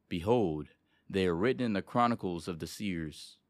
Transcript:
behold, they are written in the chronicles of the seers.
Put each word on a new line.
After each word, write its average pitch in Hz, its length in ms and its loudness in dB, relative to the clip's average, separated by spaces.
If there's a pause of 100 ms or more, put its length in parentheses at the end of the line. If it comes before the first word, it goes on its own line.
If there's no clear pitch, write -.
behold, 87 640 0 (400)
they 95 180 2
are 85 80 4
written 123 300 2
in 110 80 0
the 95 80 0
chronicles 110 680 0
of 85 120 -6
the 80 80 -6
seers. 85 720 -6 (120)